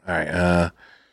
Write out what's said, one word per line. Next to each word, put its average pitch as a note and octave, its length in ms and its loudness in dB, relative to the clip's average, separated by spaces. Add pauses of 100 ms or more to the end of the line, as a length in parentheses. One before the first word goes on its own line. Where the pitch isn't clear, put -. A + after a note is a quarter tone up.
All F2 80 -4
right. D#2 120 -4
Uh, F2 420 2 (440)